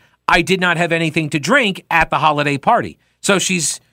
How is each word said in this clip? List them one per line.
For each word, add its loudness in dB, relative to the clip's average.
"I 4
did 0
not 0
have -2
anything -2
to -2
drink 0
at 2
the 0
holiday 0
party." 0
So 2
she's, -4